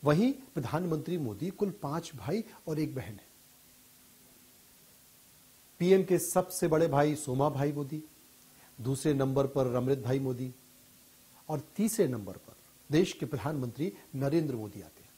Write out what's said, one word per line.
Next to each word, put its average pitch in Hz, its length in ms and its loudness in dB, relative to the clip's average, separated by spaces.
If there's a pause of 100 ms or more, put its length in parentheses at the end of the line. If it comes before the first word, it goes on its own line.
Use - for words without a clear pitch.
वहीं 170 280 4 (220)
प्रधानमंत्री 160 640 -4
मोदी 131 340 -4
कुल 202 180 -2 (140)
पांच 151 320 -6
भाई 147 280 -4 (240)
और 156 120 -4
एक 139 160 -2
बहन 113 180 -8
है। 95 120 -18 (2500)
पीएम 185 240 6
के 185 160 2
सबसे - 480 0
बड़े 160 200 4
भाई 147 280 4
सोमा 139 340 0
भाई 143 220 0
मोदी, 147 320 -6 (760)
दूसरे 135 340 0
नंबर 135 340 2
पर 135 200 0
रमृत 127 320 0
भाई 127 200 0
मोदी 127 340 -4 (960)
और 156 100 -2 (160)
तीसरे 208 320 2
नंबर 107 300 -6
पर - 180 -20 (340)
देश 156 240 2
के - 120 -6
प्रधानमंत्री 139 680 -4 (240)
नरेंद्र 143 400 0
मोदी 104 260 -10
आते - 200 -20
हैं। - 160 -20